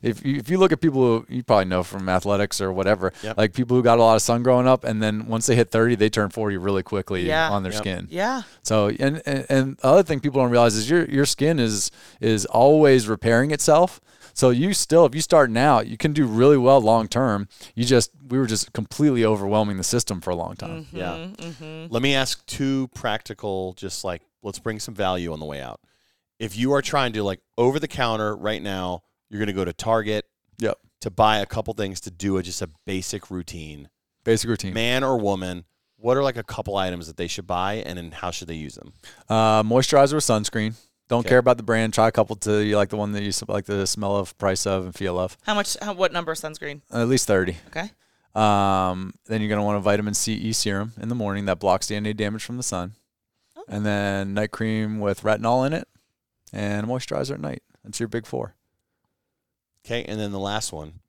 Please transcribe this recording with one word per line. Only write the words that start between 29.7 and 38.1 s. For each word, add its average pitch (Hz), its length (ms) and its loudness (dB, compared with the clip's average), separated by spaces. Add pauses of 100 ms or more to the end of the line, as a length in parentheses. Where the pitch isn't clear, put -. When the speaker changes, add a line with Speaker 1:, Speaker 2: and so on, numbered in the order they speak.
Speaker 2:
Target 107 540 -2 (320)
Speaker 1:
Yep. 110 200 -2 (240)
Speaker 2:
to 110 80 -6
buy 107 280 4
a 98 80 -2
couple 113 280 -8
things 98 260 -6
to - 100 -14
do 95 280 -2
a, 90 40 -2
just 90 180 -10
a 90 80 -8 (160)
basic 95 460 -8
routine. 78 580 -12 (360)
Speaker 1:
Basic 113 260 2
routine. 101 240 -4
Speaker 2:
Man 123 300 0
or 131 120 2
woman, 92 460 -2 (340)
what 120 200 0
are, 139 80 0
like, 127 120 -2
a 113 60 -10
couple - 340 -6
items 90 300 -4
that 80 120 -16
they 87 100 -4
should 90 180 -10
buy, 92 280 -2 (120)
and 90 120 -10
then 82 120 -12